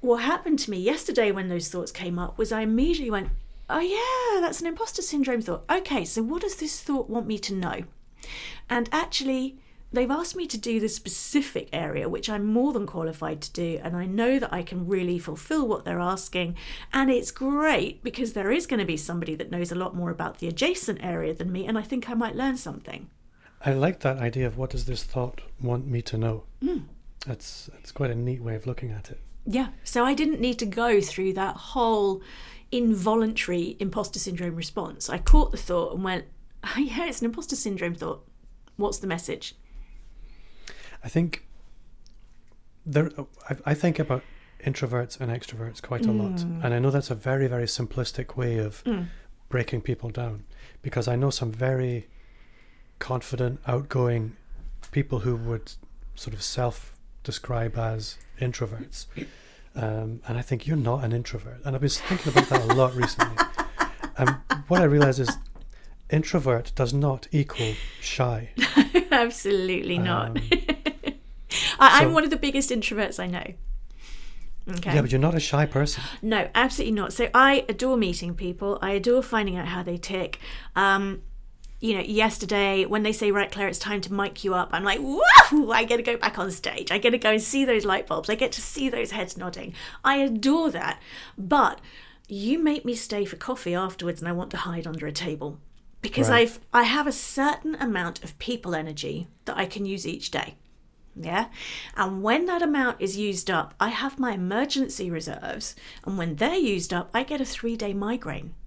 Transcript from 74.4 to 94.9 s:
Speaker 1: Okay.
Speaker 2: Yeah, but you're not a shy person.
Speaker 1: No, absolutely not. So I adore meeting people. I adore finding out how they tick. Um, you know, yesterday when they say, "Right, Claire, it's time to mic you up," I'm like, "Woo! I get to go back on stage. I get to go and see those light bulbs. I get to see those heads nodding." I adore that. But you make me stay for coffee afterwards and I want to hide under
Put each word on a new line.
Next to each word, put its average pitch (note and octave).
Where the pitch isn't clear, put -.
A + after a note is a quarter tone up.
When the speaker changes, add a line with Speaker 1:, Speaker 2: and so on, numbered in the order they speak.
Speaker 1:
Okay. F3
Speaker 2:
Yeah, D3
but A#2
you're C3
not D#3+
a D#3+
shy D3
person. C#3+
Speaker 1:
No, G#3+
absolutely B3+
not. G#3
So A#3
I C4+
adore B3
meeting F3
people. F#3
I F#3+
adore A#3+
finding G#3
out F3
how F3+
they F3
tick. F#3
Um, G3
you A3
know, F#3+
yesterday G3+
when G#3+
they G#3+
say, A3
"Right, G3+
Claire, G3
it's F3
time G3+
to F#3+
mic G3+
you F#3+
up," F3+
I'm E3
like, G3+
"Woo! C#4
I A3+
get A#3
to A3+
go A#3
back G#3+
on F#3+
stage. -
I F3+
get G#3+
to B3
go A3
and G#3+
see C4+
those A3
light G3
bulbs. D#3+
I G#3+
get A3+
to -
see C4+
those A#3
heads G3
nodding." F3+
I C4+
adore C#4
that. -
But G3+
you G#3
make D4+
me A#3+
stay G#3
for G3
coffee B3+
afterwards F3
and E3
I F3
want F3
to -
hide E3+
under D3+